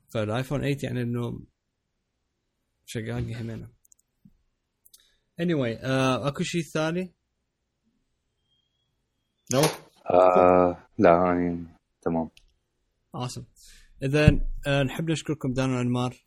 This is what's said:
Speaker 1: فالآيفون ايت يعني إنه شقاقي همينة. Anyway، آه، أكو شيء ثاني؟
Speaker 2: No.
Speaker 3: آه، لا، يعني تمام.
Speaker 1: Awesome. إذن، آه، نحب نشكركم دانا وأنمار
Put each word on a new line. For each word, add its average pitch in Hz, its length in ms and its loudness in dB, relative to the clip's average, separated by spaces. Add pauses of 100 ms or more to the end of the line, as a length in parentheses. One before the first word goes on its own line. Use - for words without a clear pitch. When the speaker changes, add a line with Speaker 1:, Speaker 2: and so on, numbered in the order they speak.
(140)
Speaker 1:
فالآيفون 123 500 -4
ايت 139 200 -4
يعني 123 180 -6
إنه 120 400 -6 (1400)
شقاقي 117 560 -8
همينة. 113 260 -10 (1700)
Anyway، 135 420 -2
آه، 131 440 0
أكو 143 160 -6
شيء 175 180 -4
ثاني؟ 160 520 -4 (2500)
Speaker 2:
No. 147 140 4 (440)
Speaker 3:
آه، 90 760 6 (100)
لا، 98 120 6
يعني 87 580 2 (340)
تمام. 82 280 -4 (880)
Speaker 1:
Awesome. 123 260 -10 (600)
إذن، 147 440 4 (200)
آه، 139 160 0
نحب 160 260 -6
نشكركم 143 440 -4
دانا 131 240 0
وأنمار 123 380 -2 (120)